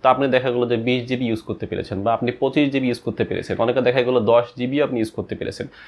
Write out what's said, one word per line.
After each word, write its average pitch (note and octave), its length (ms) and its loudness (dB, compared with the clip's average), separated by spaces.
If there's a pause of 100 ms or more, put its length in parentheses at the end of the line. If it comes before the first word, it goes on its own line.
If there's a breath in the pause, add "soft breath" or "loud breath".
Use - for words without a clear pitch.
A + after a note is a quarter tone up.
তো C3 60 6
আপনি C3 180 2
দেখা B2+ 240 2
গেলো B2 140 0
যে A#2+ 120 0
বিশ A#2+ 300 0
জিবি B2+ 180 -2
ইউজ A2 160 0
করতে - 240 -8
পেরেছেন G2 380 -6
বা A#2 100 2
আপনি A#2+ 180 -2
পঁচিশ C#3 380 2
জিবি C3 180 0
ইউজ A#2+ 120 -2
করতে A2+ 240 -4
পেরেছেন, - 340 -4
অনেকে A#2+ 240 2
দেখা B2 200 2
গেলো B2 180 2
দশ A#2 240 6 (140)
জিবি C3 240 -2
আপনি C3 180 0
ইউজ A2 120 -2
করতে G#2+ 240 -8
পেরেছেন। - 320 -8 (200 loud breath)